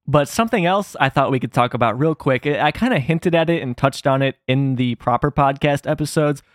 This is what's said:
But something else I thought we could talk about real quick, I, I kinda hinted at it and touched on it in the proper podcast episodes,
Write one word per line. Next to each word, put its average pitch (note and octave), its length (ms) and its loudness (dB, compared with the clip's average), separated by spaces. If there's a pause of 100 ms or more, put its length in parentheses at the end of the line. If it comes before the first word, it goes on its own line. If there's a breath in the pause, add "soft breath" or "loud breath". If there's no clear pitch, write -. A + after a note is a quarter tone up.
But C#3+ 220 2
something A3+ 400 0
else F#3+ 320 -2
I C3+ 100 2
thought C#3 220 0
we C3 80 0
could A#2+ 140 -6
talk B2 220 0
about A2+ 220 0
real D#3 200 0
quick, C3 280 0
I, C#3+ 140 0
I D3 140 2
kinda A#3 260 0
hinted E3 380 0
at E3 120 2
it E3+ 140 0
and B2 140 -6
touched - 280 -2
on C3+ 160 2
it C3+ 140 0 (140)
in C3+ 260 2
the B2 220 -2
proper B2 340 0
podcast C#3+ 580 0
episodes, D3 540 -2 (120)